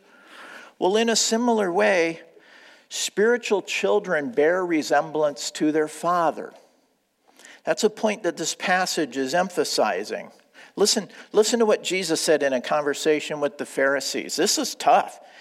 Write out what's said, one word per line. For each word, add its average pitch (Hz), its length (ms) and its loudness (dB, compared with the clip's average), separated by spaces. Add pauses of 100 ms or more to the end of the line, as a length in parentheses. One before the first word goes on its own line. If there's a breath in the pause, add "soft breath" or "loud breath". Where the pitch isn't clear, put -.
(800 loud breath)
Well, 185 180 2
in 226 100 2
a 226 80 2
similar 226 560 0
way, 175 520 2 (640 loud breath)
spiritual 220 720 0
children 185 680 0
bear 165 340 2
resemblance 151 880 0
to 156 200 0
their 151 160 0
father. 156 640 -2 (1120 loud breath)
That's 160 200 -2
a 214 80 6
point 214 320 -4
that 160 140 -2
this 160 180 -6
passage 175 640 -2
is 135 180 -2
emphasizing. 117 960 -2 (440 loud breath)
Listen, 196 340 0 (220 loud breath)
listen 220 280 2
to 233 60 4
what 208 180 2
Jesus 165 380 -2
said 151 200 2
in 139 120 0
a 123 80 0
conversation 151 800 -2
with 143 200 -4
the 131 60 -8
Pharisees. 135 680 -2
This 180 220 0
is 277 160 -4
tough. - 460 2 (220 loud breath)